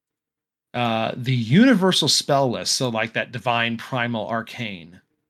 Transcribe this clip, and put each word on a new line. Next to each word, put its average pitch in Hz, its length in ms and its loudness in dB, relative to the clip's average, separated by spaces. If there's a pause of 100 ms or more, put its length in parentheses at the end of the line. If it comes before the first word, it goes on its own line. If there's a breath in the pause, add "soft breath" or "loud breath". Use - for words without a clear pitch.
(760)
uh, 113 420 -2
the 127 180 -2
universal 175 760 4
spell 139 420 2
list, 90 260 -2
so, 131 120 -2
like, 113 240 -4
that - 200 -6
divine, 117 440 -2
primal, 117 520 -4
arcane 101 720 -8 (300)